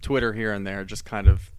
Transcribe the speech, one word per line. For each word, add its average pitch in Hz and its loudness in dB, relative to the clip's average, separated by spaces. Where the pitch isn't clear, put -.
Twitter 120 4
here 110 0
and 98 -2
there, 98 -2
just 101 -8
kind 101 -2
of 101 0